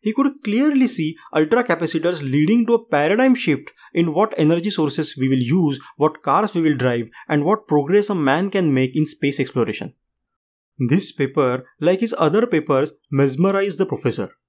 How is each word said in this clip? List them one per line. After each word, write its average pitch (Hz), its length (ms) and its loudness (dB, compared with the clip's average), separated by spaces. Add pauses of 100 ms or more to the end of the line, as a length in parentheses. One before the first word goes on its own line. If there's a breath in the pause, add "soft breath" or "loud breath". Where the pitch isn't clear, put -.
He 214 100 -4
could 277 320 -2
clearly 262 440 2
see 160 280 -4 (180 loud breath)
ultracapacitors 165 880 0
leading 156 440 2
to 233 80 2
a 226 120 0
paradigm 202 480 2
shift 147 380 -2 (220 soft breath)
in 170 200 0
what 208 240 0
energy 165 320 2
sources 156 480 -2
we 131 120 -2
will 135 80 2
use, 139 420 0 (160 loud breath)
what 151 260 -2
cars 185 320 0
we 170 80 -2
will 156 140 2
drive, 120 320 -2 (220 loud breath)
and 147 160 0
what - 240 -2
progress 160 400 2
a 202 60 -2
man 160 340 0
can 180 240 0
make 131 240 0
in 151 80 0
space - 340 -4
exploration. 123 520 -4 (880)
This 139 360 0
paper, 135 500 -2 (160 soft breath)
like 180 220 0
his 226 160 -2
other 175 280 2
papers, 147 460 -2 (180)
mesmerized 165 680 0
the 190 80 0
professor. 113 460 -4 (160)